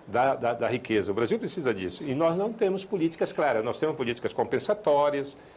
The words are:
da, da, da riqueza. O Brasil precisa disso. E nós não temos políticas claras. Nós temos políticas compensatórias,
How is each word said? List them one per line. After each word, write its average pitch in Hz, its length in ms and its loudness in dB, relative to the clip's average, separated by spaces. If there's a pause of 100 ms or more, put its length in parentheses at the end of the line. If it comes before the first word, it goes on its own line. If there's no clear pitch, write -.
da, 127 280 2
da, 120 180 0
da 117 160 0
riqueza. 110 420 0
O 95 40 -4
Brasil 117 220 2
precisa 151 360 -2
disso. 95 300 -6
E 139 120 -2
nós 165 220 2
não 214 160 -2
temos 190 320 0
políticas 165 480 -2
claras. 123 320 2
Nós 117 140 -4
temos 156 180 0
políticas 120 340 -2
compensatórias, 143 1040 0 (220)